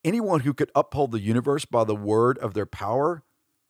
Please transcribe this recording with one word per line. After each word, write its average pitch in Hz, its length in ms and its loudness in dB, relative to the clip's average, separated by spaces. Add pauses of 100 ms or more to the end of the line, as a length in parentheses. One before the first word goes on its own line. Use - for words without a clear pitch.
Anyone 196 360 0
who 131 160 0
could - 180 -2
uphold 143 380 0
the 113 80 -2
universe 120 460 0
by 117 180 2
the 107 120 0
word 110 440 2
of 101 160 -6
their 104 100 -2
power 135 560 -4 (480)